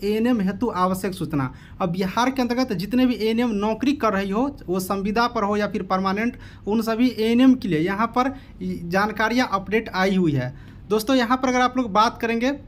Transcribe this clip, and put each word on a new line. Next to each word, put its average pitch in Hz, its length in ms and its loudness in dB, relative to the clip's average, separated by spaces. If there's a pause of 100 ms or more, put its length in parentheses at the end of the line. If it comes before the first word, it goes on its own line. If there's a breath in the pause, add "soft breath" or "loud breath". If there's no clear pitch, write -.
एएनएम 220 360 2
हेतु 196 280 0
आवश्यक 185 460 0
सूचना। 143 400 -4 (260 loud breath)
अब 190 80 0
बिहार 190 420 0
के 262 120 -2
अंतर्गत 240 300 -2
जितने 208 340 0
भी 247 80 2
एएनएम 226 360 0
नौकरी 220 420 0
कर 226 200 0
रही 196 180 -2
हो, 262 260 0 (100)
वो 180 140 0
संविदा 202 460 0
पर 233 160 -2
हो 208 140 0
या 208 100 0
फिर 202 160 -4
परमानेंट, 190 560 -2 (280 loud breath)
उन 214 160 0
सभी 226 360 0
एएनएम 240 360 6
के 247 140 -6
लिए 156 100 2
यहाँ 196 280 0
पर 262 280 0 (480 loud breath)
जानकारियाँ 214 680 0
अपडेट 196 420 -2
आई 190 220 2
हुई 175 160 4
है। 131 240 -2 (320 loud breath)
दोस्तों, 214 280 2
यहाँ 247 200 2
पर 262 120 0
अगर 247 120 2
आप 247 160 2
लोग 240 160 -2
बात 226 280 4
करेंगे 233 300 0 (180)